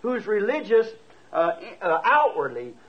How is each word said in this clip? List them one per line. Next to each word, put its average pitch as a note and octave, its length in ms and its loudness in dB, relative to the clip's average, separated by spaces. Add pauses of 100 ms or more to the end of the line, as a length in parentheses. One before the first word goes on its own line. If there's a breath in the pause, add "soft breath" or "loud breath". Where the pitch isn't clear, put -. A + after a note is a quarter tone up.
who's A3+ 260 -4
religious, A3+ 600 2 (440 soft breath)
uh, E3 200 2 (300)
uh, E3 220 0
outwardly. C#3 720 2 (160 soft breath)